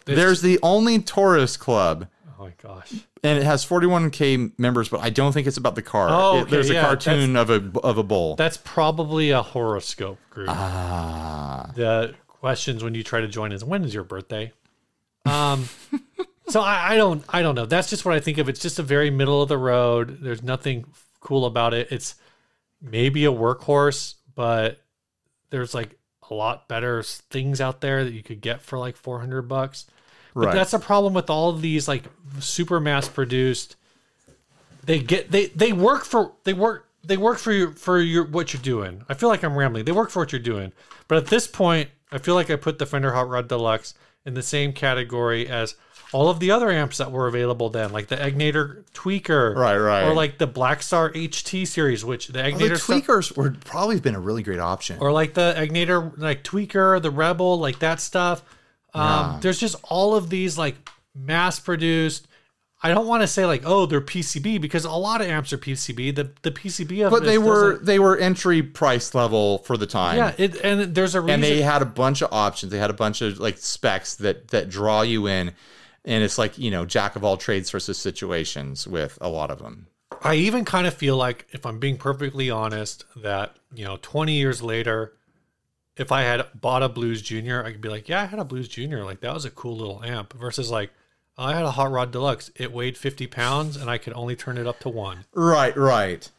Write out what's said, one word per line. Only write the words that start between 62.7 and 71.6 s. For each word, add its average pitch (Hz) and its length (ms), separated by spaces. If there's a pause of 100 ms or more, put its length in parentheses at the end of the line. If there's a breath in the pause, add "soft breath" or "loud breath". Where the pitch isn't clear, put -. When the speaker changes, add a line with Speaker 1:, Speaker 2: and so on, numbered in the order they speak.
Speaker 1:
I 165 120
don't 226 140
wanna 226 200
say, 190 180
like, 139 200
"Oh, 185 200
they're 143 160
P 170 200
C - 180
B," 208 200
because 151 260
a 160 60
lot 202 280
of 196 80
amps 156 240
are 135 60
P 135 180
C - 180
B. 127 180
The, 139 200 (100)
the - 100
P - 180
C 175 160
B 185 160
of 196 100
Speaker 2:
But 233 120
they 220 140
Speaker 1:
this 220 80
Speaker 2:
were, 208 260
Speaker 1:
doesn't - 140
Speaker 2:
they 196 140
were 190 180
entry 180 460
price 135 500
level 107 460
for 120 180
the 104 100
time. 90 300
Speaker 1:
Yeah, 220 200
it, 185 240
and 202 340
there's 185 200
a 180 60
reason. 156 120
Speaker 2:
And 147 100
they 147 180